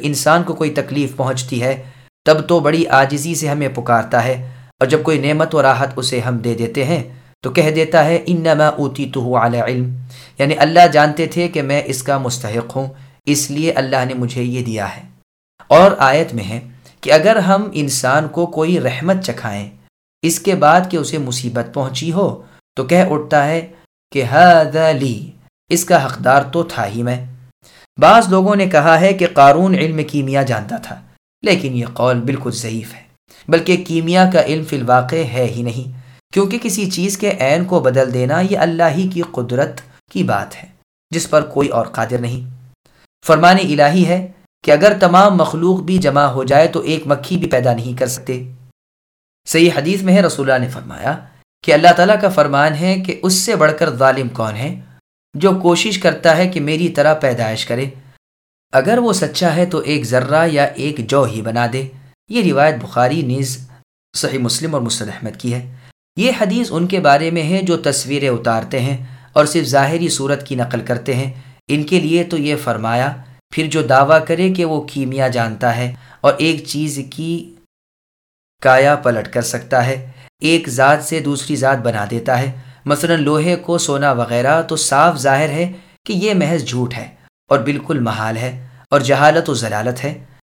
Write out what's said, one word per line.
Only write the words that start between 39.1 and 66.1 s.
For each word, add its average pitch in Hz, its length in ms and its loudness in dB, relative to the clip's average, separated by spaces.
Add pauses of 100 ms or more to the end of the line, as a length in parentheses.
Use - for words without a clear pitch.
قدرت 123 500 -4 (320)
کی 185 100 -2
بات 101 400 -4
ہے، - 60 -20 (420)
جس 170 200 -6
پر 151 120 4
کوئی 143 260 -2
اور 117 180 -2
قادر 117 320 -4
نہیں۔ 120 320 -8 (760)
فرمان 170 300 6
الہی 156 500 2
ہے 185 260 -2 (320)
کہ - 60 0
اگر 165 300 6
تمام 190 360 6
مخلوق 170 440 0
بھی 180 180 0
جمع 143 260 2
ہو 131 200 -2
جائے 143 240 4
تو 165 120 -4
ایک 151 260 -2
مکھی 147 300 -2
بھی 170 140 -2
پیدا 123 240 2
نہیں 123 240 -6
کر 127 80 0
سکتے۔ 127 460 -8 (960)
صحیح 165 280 6
حدیث 180 260 -2
میں 185 120 4
ہے، 202 80 6
رسول 143 280 0
اللہ 127 140 2
نے 127 60 -6
فرمایا 127 480 -8 (440)
کہ 156 120 4
اللہ 160 220 8
تعالیٰ 190 240 4
کا 208 80 2
فرمان 147 460 2
ہے 185 260 0
کہ 185 220 -6
اس 185 120 2
سے 214 220 0
بڑھ 151 220 0
کر 160 120 0
ظالم 131 380 0
کون 110 280 -6
ہے 127 240 -8 (540)
جو 175 160 2 (120)
کوشش 175 360 2
کرتا 160 380 2
ہے 180 120 2
کہ 180 120 -4
میری 160 280 -2
طرح 151 260 2
پیدائش 117 520 -2
کرے، 123 200 -4 (840)
اگر 170 260 2
وہ 233 140 0
سچا 165 440 -2
ہے 175 100 2
تو 175 120 -4
ایک 147 260 -2
ذرہ 123 420 0
یا 147 180 2
ایک 139 460 -6
جو 139 140 4
ہی 110 180 -6
بنا 113 300 -2
دے۔ 131 160 -6 (400)
یہ 233 140 -2
روایت 147 400 2
بخاری 131 400 -2
نیز 131 460 -6 (480)
صحیح 135 220 -4
مسلم 151 360 -4
اور 135 80 -2
مسند 107 260 -6
احمد 104 320 -12
کی 120 140 -4
ہے۔ 123 200 -10 (420)